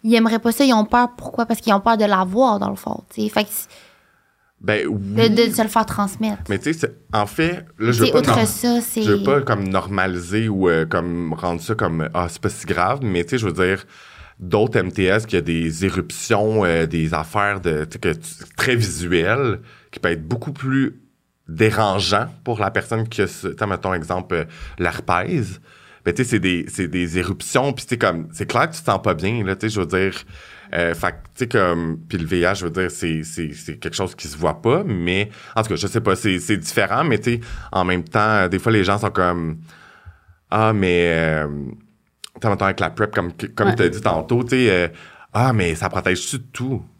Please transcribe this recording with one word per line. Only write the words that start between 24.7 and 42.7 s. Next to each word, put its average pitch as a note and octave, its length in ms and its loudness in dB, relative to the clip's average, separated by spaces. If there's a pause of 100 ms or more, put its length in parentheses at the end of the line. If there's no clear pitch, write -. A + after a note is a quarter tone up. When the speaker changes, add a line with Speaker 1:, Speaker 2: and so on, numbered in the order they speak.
Speaker 2:
l'herpès, F#2 840 -2 (480)
ben, G#2 60 0
tu B2+ 100 0
sais, A2+ 60 -2
c'est G#2+ 100 2
des, F2 300 0
c'est F#2 180 -4
des F2 320 -2
éruptions, B2+ 540 -2
puis - 100 -10
tu - 60 -18
sais, A#2+ 80 0
comme, E2+ 340 0
c'est - 140 -8
clair C3+ 240 0
que D#3+ 60 -14
tu - 40 -12
te - 60 -12
sens G2 160 0
pas F#2+ 120 0
bien, G2+ 300 -2
là, F#2+ 140 -2
tu G#2+ 100 -4
sais, G#2+ 80 -4
je G2+ 60 0
veux F2 60 0
dire. F#2 360 -2 (500)
Euh, E2+ 200 0
fait E2 180 -2
que, - 40 -12
tu - 60 -18 (140)
sais, B2 140 -4
comme, E2+ 480 2 (100)
puis F#2+ 100 -6
le E2 80 -4
V F2+ 140 0
I E2+ 40 4
H, G2 160 2
je F#2 60 -6
veux E2 60 -4
dire, F2+ 180 -2
c'est, D#2+ 340 -4
c'est, D#2+ 300 -8
c'est D#2 240 -14
quelque - 160 -10
chose F#2 220 -4
qui - 140 -12
se C#2+ 80 -12
voit D#2+ 240 -2
pas, C3 240 2
mais, F#2 440 0 (280)
en A#2 60 2
tout A2+ 60 -4
cas, E2 60 0
je E2 120 -2
sais A2+ 120 0
pas, G2 160 2
c'est, F#2 240 0
c'est - 160 0
différent, G2+ 480 0
mais B2 160 2
tu A#2+ 160 0
sais, A#2 40 -6 (340)
en F#2 100 2
même F2+ 220 0
temps, G#2+ 140 -2
euh, G#2+ 280 4
des F2+ 100 0
fois, A2 140 0
les G#2 140 4
gens G2+ 120 2
sont G#2 120 -2
comme, « F2 480 0 (920)
Ah, A2 220 2
mais, F2+ 420 2
euh, » D#2+ 340 0 (880)
tu - 60 -18
sais, A2 80 2
mettons, G2 160 0
avec F#2+ 140 0